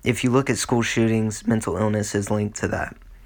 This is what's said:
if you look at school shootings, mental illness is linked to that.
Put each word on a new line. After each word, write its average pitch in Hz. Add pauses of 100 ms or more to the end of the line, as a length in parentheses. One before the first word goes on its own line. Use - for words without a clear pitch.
if 123
you 127
look 135
at 117
school -
shootings, 110
mental 110
illness 107
is 101
linked 104
to 95
that. - (300)